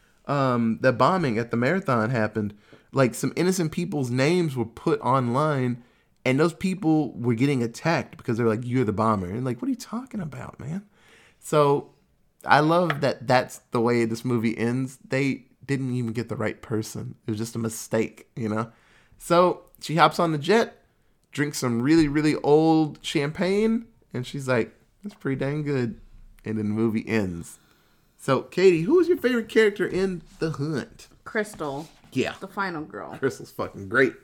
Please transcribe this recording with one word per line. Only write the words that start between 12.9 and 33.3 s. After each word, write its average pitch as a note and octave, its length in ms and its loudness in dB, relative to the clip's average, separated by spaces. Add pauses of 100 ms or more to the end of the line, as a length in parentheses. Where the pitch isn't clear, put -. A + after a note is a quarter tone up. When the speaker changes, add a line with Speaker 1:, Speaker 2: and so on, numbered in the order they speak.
Speaker 1:
that - 260 -2
that's B2+ 360 2 (100)
the B2 80 2
way A#2+ 240 4
this A2+ 200 -2
movie A#2 320 0
ends. B2+ 420 -2 (100)
They C3+ 380 -2 (200)
didn't C3+ 280 -4
even A#2+ 180 -2
get A2+ 160 -6
the - 80 -6
right - 260 -4
person. A2 540 -6 (100)
It A2+ 60 -2
was G#2+ 60 -4
just A#2 180 -8
a - 20 -4
mistake, A2+ 800 -4
you A2+ 120 -6
know? A2 220 -4 (480)
So F3 440 2 (180)
she D3+ 160 -6
hops D#3+ 220 6
on E3+ 140 0
the D3+ 60 -2
jet, F3+ 460 0 (480)
drinks D3 260 -4
some A#2+ 240 0
really, D#3 260 6
really D3+ 280 2
old D#3 640 4
champagne, G3 840 0 (280)
and B2+ 120 -6
she's C#3 220 -10
like, B2 260 0 (280)
"That's G3+ 120 -12
pretty C3+ 240 -4
dang C#3+ 240 -2
good." B2+ 380 -2 (440)
And A2 140 -4
then G#2+ 100 -2
the G#2 60 -2
movie A2 320 0
ends. F#2 520 -4 (580)
So, - 260 0
Katie, F3+ 400 4
who A3 120 2
was F4 140 4
your F4 100 2
favorite A#3+ 300 0
character G#3 380 2
in F#3 360 -4 (160)
The D#3+ 140 -2
Hunt? - 560 -6 (160)
Speaker 2:
Crystal. D#3+ 640 -6 (240)
Speaker 1:
Yeah. A#2 280 -2
Speaker 2:
The - 80 -12
final F3+ 340 -6
girl. E2+ 360 -14
Speaker 1:
Crystal's - 320 -6